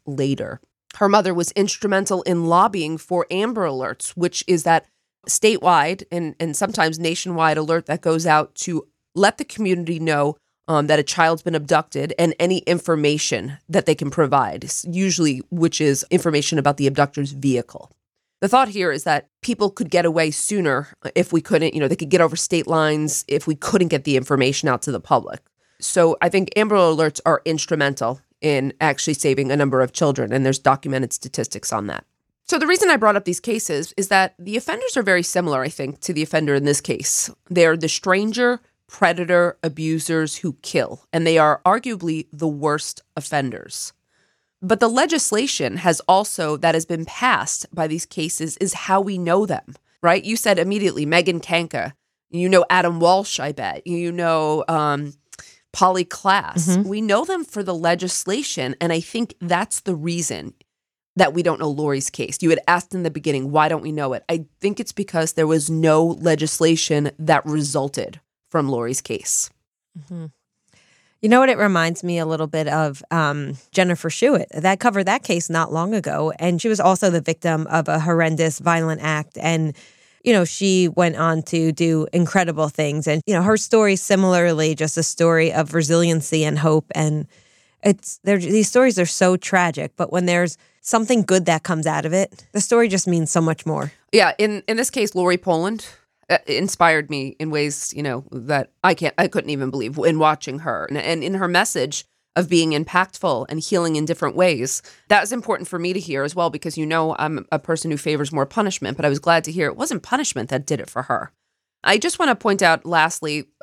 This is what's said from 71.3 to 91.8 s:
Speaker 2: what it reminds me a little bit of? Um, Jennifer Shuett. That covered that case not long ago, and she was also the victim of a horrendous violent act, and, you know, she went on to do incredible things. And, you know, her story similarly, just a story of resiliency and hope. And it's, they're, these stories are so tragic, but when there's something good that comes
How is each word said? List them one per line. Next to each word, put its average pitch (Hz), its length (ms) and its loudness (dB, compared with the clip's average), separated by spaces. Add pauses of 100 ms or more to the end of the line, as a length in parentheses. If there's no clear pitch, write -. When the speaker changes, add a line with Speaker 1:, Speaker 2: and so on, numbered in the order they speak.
Speaker 2:
what 262 100 6
it 233 80 2
reminds 170 460 0
me 175 160 -2
a 160 80 -2
little 160 180 -2
bit 156 220 -2
of? 147 420 -2
Um, 147 460 -2 (160)
Jennifer 175 400 0
Shuett. 240 380 2
That 190 300 0
covered 196 260 0
that 214 180 0
case 170 260 -2
not 165 240 0
long 175 220 -2
ago, 156 420 -2
and 170 240 0
she 233 80 0
was 214 100 0
also 185 300 2
the 170 100 2
victim 160 460 -2
of 156 220 -2
a 156 120 0
horrendous 160 600 0
violent 160 420 0
act, 151 380 -4
and, 160 360 -2 (480)
you 247 80 4
know, 190 140 4
she 185 420 2
went 165 300 2
on 160 260 0
to 160 300 0
do 160 400 0
incredible 165 560 2
things. 151 380 -2
And, 156 180 0
you 208 80 0
know, 170 80 2
her 214 160 4
story 214 400 2
similarly, 175 760 2
just 151 240 -4
a 165 60 2
story 165 480 2
of 151 220 -2
resiliency 160 720 2
and 151 120 0
hope. 160 280 4 (100)
And 151 320 -2 (560)
it's, - 400 0
they're, 202 140 2
these 185 320 0
stories 247 280 4
are 180 80 4
so 185 300 2
tragic, 180 600 -2
but - 160 -4
when 180 120 0
there's 175 320 0 (220)
something 226 440 2
good 185 240 2
that 160 160 2
comes 160 220 -2